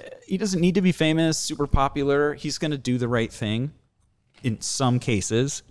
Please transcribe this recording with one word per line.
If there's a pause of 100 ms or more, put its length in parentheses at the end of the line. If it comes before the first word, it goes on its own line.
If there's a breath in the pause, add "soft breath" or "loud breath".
(260)
he
doesn't
need
to
be
famous,
super
popular.
He's
gonna
do
the
right
thing (720)
in
some
cases,